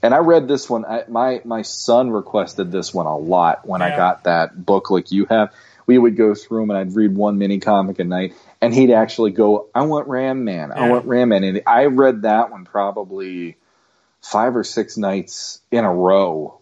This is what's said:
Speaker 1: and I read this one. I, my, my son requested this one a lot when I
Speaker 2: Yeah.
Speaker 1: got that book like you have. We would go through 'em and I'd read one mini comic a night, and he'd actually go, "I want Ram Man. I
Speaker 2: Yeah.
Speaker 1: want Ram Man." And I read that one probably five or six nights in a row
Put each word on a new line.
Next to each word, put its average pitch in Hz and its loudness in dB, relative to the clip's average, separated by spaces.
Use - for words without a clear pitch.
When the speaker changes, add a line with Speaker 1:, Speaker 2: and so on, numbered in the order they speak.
Speaker 1:
and 120 4
I 143 4
read 160 4
this 135 -2
one. 117 -4
I, 113 -6
my, 123 -2
my 113 -6
son 123 0
requested 98 -4
this 90 -6
one 87 -4
a 78 -4
lot 82 0
when 92 -4
I 87 0
Speaker 2:
Yeah. 85 -4
Speaker 1:
got 90 0
that 85 -2
book 98 0
like 92 -2
you 98 0
have. 107 0
We 123 6
would 117 4
go 107 4
through 110 -6
'em 107 -2
and 98 -2
I'd 95 -6
read 107 2
one 104 0
mini 98 -2
comic 98 0
a 90 -2
night, 90 -4
and 117 0
he'd 127 6
actually 110 2
go, 104 2
"I 127 0
want 151 -4
Ram 131 -4
Man. 85 -8
I 123 -4
Speaker 2:
Yeah. 120 2
Speaker 1:
want 113 0
Ram 123 2
Man." 98 2
And 95 -2
I 120 4
read 127 2
that 107 2
one 95 -18
probably 95 -8
five 120 -2
or 110 -2
six - -6
nights 98 -8
in 117 0
a 92 0
row 90 0